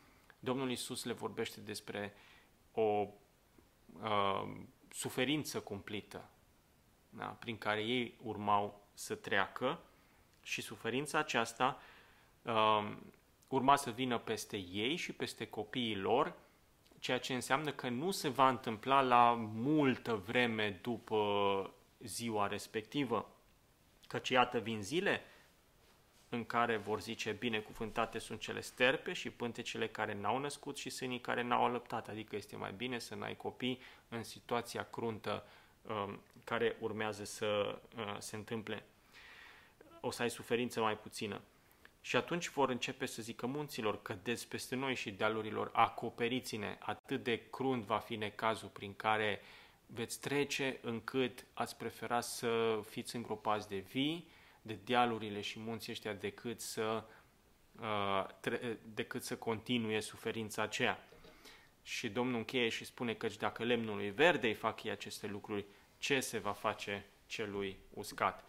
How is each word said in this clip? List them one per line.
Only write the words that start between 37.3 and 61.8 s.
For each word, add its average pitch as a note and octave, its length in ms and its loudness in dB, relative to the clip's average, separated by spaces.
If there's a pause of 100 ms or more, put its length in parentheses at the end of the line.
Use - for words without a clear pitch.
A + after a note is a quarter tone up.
uh, G2+ 200 -4
se G#2 180 -10
întâmple. G#2+ 480 -6 (1200)
O B2 100 -2
să - 100 -6
ai A#2+ 80 2
suferință A#2 520 0
mai G#2+ 160 2
puțină. - 440 -6 (600)
Și - 140 0
atunci E3+ 340 2
vor C3+ 200 4
începe B2+ 360 -2
să - 160 -6
zică A2+ 240 -6
munților: B2 560 -2
„Cădeți A2+ 460 -4
peste - 280 -6
noi”, C3 200 0
și A2+ 160 -4
dealurilor: G#2+ 640 0
„Acoperiți-ne.” A#2 1080 0
Atât A2 440 -6
de A2+ 260 0
crunt C3 340 0
va G#2+ 140 2
fi A#2 180 -6
necazul G#2+ 540 0
prin G2+ 260 -10
care G#2+ 460 2 (440)
veți - 340 -6
trece, C#3 640 0
încât A#2+ 720 -2
ați - 240 -4
prefera A#2 440 -2
să A2+ 580 2 (100)
fiți - 260 -8
îngropați G#2+ 520 0
de G2 100 -4
vii, C#3 500 -2 (340)
de A2 120 -8
dealurile G#2+ 680 2
și - 180 -6
munții A2+ 320 -6
ăștia, G#2+ 220 -4
decât G2+ 480 -6
să, A2 420 0 (760)
uh, G2+ 460 2 (140)
tre-, A#2 380 -2 (160)
decât A#2 300 -4
să - 140 -4
continue A2 600 0
suferința A2 640 -4
aceea. G#2+ 460 0 (760)